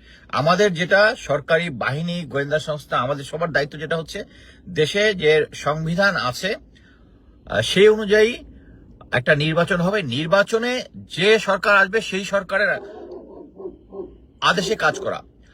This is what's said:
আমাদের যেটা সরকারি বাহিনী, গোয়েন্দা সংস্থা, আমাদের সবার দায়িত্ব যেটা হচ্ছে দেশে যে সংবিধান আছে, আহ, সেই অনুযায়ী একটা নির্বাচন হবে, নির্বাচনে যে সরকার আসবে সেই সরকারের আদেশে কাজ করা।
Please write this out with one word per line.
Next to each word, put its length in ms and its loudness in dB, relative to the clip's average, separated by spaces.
আমাদের 460 2
যেটা 440 4
সরকারি 520 -2
বাহিনী, 540 -4
গোয়েন্দা 340 -4
সংস্থা, 400 -6
আমাদের 260 -4
সবার 280 -6
দায়িত্ব 260 -2
যেটা 180 -4
হচ্ছে 280 -8
দেশে 460 0
যে 380 4
সংবিধান 640 0
আছে, 400 -4
আহ, 140 -2
সেই 280 6
অনুযায়ী 560 4
একটা 220 2
নির্বাচন 460 0
হবে, 220 0
নির্বাচনে 800 0
যে 440 2
সরকার 380 2
আসবে 240 2
সেই 240 -6
সরকারের 440 -2
আদেশে 360 0
কাজ 220 -2
করা। 240 -6